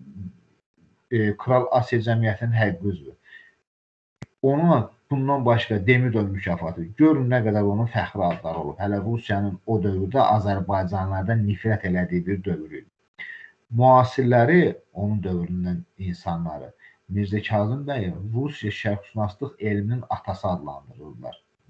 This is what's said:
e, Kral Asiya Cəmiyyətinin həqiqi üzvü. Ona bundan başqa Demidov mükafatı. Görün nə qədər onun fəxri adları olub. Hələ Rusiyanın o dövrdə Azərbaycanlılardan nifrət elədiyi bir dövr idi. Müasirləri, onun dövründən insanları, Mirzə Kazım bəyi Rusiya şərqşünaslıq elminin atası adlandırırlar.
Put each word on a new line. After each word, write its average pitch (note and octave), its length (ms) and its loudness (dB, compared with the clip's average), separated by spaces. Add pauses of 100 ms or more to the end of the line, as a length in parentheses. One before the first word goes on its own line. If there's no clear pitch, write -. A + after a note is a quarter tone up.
(1120)
e, G#2+ 260 2
Kral B2 340 2
Asiya A#2+ 320 2
Cəmiyyətinin A2+ 540 0
həqiqi G2 360 0
üzvü. - 220 -12 (1300)
Ona C#3+ 500 4 (200)
bundan C3+ 360 0
başqa A2+ 400 2
Demidov A#2+ 420 4
mükafatı. E2+ 560 -4 (120)
Görün C#3 360 4
nə B2+ 140 4
qədər G#2 180 2
onun G#2+ 240 0
fəxri G2 380 -2
adları D#2+ 380 -4
olub. C#2+ 140 -8
Hələ G2+ 260 -2
Rusiyanın G2+ 520 -4 (100)
o A2 140 0
dövrdə F#2+ 540 0
Azərbaycanlılardan G2 1120 -2
nifrət G#2 420 -2
elədiyi F2+ 380 0
bir F#2+ 180 -4
dövr D#2 380 -6
idi. - 80 -20 (800)
Müasirləri, B2 1080 6 (140)
onun G#2 320 -4
dövründən F2+ 580 -4 (180)
insanları, E2+ 720 -6 (340)
Mirzə G2+ 380 -2
Kazım A2 440 -2
bəyi A2 260 -4 (220)
Rusiya B2+ 380 -4
şərqşünaslıq - 840 -6
elminin G#2+ 520 -2
atası - 380 -6
adlandırırlar. C#2+ 920 -10 (280)